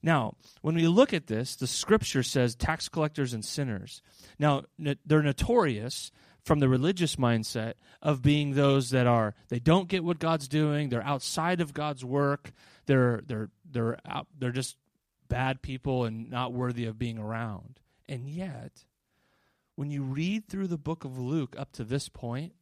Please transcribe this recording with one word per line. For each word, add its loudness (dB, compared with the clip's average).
Now, 2
when 0
we 4
look 6
at -4
this, -4
the -4
scripture 0
says 0
tax -4
collectors -2
and -6
sinners. -6
Now, 2
n-, -2
they're 6
notorious 0
from 4
the 6
religious 2
mindset 0
of 0
being 4
those 4
that 4
are, 4
they -4
don't 4
get -2
what -2
God's 0
doing, 0
they're -2
outside -2
of -4
God's -6
work, 0
they're, 4
they're, -6
they're -2
out, -8
they're -4
just -6
bad -2
people -2
and -6
not -4
worthy -4
of -6
being -6
around. -8
And -10
yet, -12
when -6
you -4
read -2
through -4
the -4
book -8
of -10
Luke -4
up -12
to -8
this -4
point -8